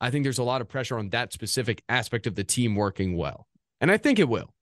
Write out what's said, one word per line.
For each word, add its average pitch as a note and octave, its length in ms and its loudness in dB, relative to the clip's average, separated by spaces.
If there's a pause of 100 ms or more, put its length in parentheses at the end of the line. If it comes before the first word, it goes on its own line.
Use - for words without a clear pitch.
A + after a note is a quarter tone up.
I B2 100 -2
think C#3+ 140 0
there's C3 140 0
a B2+ 60 0
lot B2+ 160 0
of A2 80 -8
pressure B2+ 300 -6
on G#2 120 -6
that A#2 220 -2
specific A2+ 560 -4
aspect A#2 380 0
of G2 80 -2
the G2 100 -2
team A#2 300 0
working F#2+ 420 0
well. C#2 320 -6 (320)
And D#3 100 4
I G#3 60 6
think C4 220 4
it D#3 100 4
will, G#2+ 320 -2